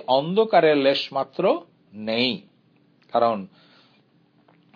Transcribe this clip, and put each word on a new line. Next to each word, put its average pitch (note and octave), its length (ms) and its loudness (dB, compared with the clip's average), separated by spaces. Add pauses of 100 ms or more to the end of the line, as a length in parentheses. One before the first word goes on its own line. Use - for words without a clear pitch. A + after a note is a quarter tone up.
অন্ধকারের D#3+ 680 2
লেশমাত্র C#3 840 -2 (320)
নেই। A2 500 -4 (720)
কারণ, A2+ 340 0 (1300)